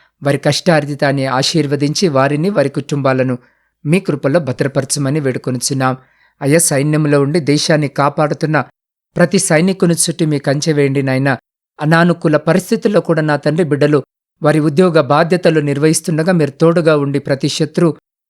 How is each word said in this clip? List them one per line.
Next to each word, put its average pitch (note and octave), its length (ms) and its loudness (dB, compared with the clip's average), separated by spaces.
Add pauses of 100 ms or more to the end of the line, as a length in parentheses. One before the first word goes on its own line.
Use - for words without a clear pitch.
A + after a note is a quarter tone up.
(220)
వారి C#3 160 0
కష్టార్జితాన్ని C#3+ 880 -2
ఆశీర్వదించి C#3+ 840 -2
వారిని, D3 420 0
వారి D3 180 0
కుటుంబాలను C3 720 -2 (460)
మీ E3+ 160 0
కృపలో D3 400 -2
భద్రపరచమని C3+ 800 -4
వేడుకొనుచున్నాం. C3 760 -4 (440)
అయ్యా, C#3 180 2
సైన్యంలో D3+ 640 0
ఉండి D3 200 0
దేశాన్ని D3 480 0
కాపాడుతున్న D3 760 -2 (520)
ప్రతి F3 220 2
సైనికుని F3 560 2
చుట్టూ D#3+ 320 -2
మీ D3+ 120 0
కంచె D3 340 -2
వేయండి C#3+ 300 0
నాయనా. C3+ 320 0 (440)
అనానుకూల E3 580 2
పరిస్థితుల్లో F#3+ 640 0
కూడా D#3+ 220 0
నా D3+ 140 0
తండ్రి D#3 280 -2
బిడ్డలు D3 380 0 (400)
వారి D3+ 260 2
ఉద్యోగ D#3+ 320 2 (140)
బాధ్యతలు E3 460 2
నిర్వహిస్తుండగా D#3 720 0
మీరు D3+ 280 0
తోడుగా E3 340 4 (100)
ఉండి C#3 140 -2
ప్రతి C#3+ 380 -4
శత్రు, E3 320 0 (420)